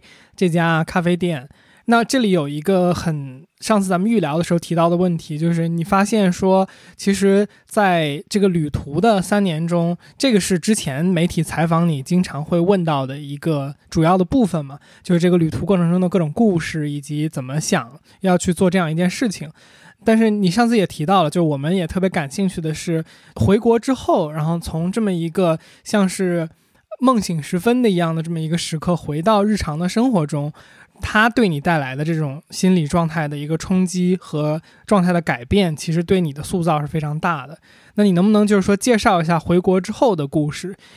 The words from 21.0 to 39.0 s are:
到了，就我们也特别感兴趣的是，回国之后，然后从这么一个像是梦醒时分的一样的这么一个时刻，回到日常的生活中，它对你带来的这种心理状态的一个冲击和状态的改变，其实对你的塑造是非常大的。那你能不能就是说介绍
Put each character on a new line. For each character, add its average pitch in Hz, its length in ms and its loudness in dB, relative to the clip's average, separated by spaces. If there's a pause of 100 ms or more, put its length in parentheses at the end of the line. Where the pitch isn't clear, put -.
到 190 160 2
了， 151 80 0
就 175 140 0
我 147 140 0
们 156 180 -2
也 180 100 -2
特 185 140 -6
别 185 100 0
感 156 220 -4
兴 196 160 -2
趣 180 140 -4
的 156 120 -4
是， 160 300 -4 (320)
回 202 240 4
国 233 180 4
之 254 160 0
后， 208 380 0
然 156 140 -4
后 170 120 0
从 170 320 -4
这 226 120 -2
么 202 100 0
一 165 180 -2
个 160 300 0 (240)
像 202 240 2
是 175 400 -2 (540)
梦 247 180 4
醒 170 240 -4
时 180 160 -4
分 240 220 2
的 233 80 4
一 185 60 2
样 165 200 0
的 160 80 -4
这 165 80 -8
么 165 80 -4
一 160 80 -4
个 170 100 -2
时 - 220 -6
刻， 175 160 0
回 151 260 -4
到 202 220 2
日 214 140 2
常 151 220 -6
的 180 80 -2
生 240 240 0
活 156 160 0
中， 147 240 -4 (500)
它 220 280 2
对 226 180 2
你 147 140 -2
带 170 160 0
来 131 180 -4
的 147 80 -4
这 160 140 -2
种 147 320 -6
心 185 260 2
理 160 100 2
状 170 220 0
态 156 220 -4
的 147 80 -8
一 147 100 -8
个 160 100 -2
冲 185 280 0
击 180 320 0
和 151 440 -4 (240)
状 202 160 2
态 180 120 2
的 170 80 2
改 123 240 -4
变， 185 280 2
其 160 200 -6
实 170 100 0
对 190 160 2
你 156 140 -2
的 147 100 -12
塑 185 180 -4
造 156 200 0
是 147 40 -4
非 160 140 -6
常 151 180 -6
大 156 300 -4
的。 156 100 -18 (380)
那 208 80 4
你 202 80 6
能 175 140 4
不 214 60 4
能 208 140 4
就 208 120 4
是 190 40 4
说 202 140 2
介 226 220 2
绍 196 240 2